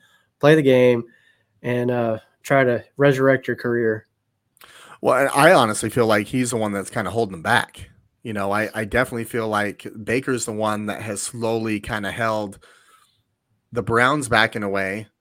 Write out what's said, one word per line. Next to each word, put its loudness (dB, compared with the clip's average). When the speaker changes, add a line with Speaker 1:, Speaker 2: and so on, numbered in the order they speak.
Speaker 1:
play 6
the 2
game, 6
and, -4
uh, -2
try 2
to 0
resurrect 2
your -4
career. -2
Speaker 2:
Well, 2
and 2
I 6
honestly 2
feel 2
like 2
he's -2
the -2
one -2
that's -6
kinda -6
holding -2
him -14
back. -2
You -10
know, -4
I, -2
I -6
definitely -4
feel -6
like -4
Baker's -4
the -6
one -4
that -8
has -8
slowly -4
kinda -6
held -4
the -4
Browns 2
back 2
in -6
a -4
way. -4